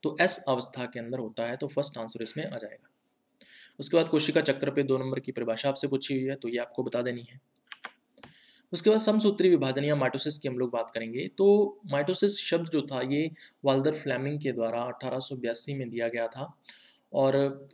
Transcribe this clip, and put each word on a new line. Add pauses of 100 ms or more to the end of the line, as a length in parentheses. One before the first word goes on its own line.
तो
एस
अवस्था
के
अंदर
होता
है,
तो
फर्स्ट
आंसर
इसमें
आ
जाएगा। (880)
उसके
बाद
कोशिका
चक्र
पे
दो
नंबर
की
परिभाषा
आपसे
पूछी
हुई
है,
तो
ये
आपको
बता
देनी
है। (1300)
उसके
बाद
समसूत्री
विभाजन
या
माइटोसिस
की
हम
लोग
बात
करेंगे।
तो (120)
माइटोसिस
शब्द
जो
था
ये (340)
वाल्दर
फ्लेमिंग
के
द्वारा
अठारह
सौ
बयासी
में
दिया
गया
था (540)
और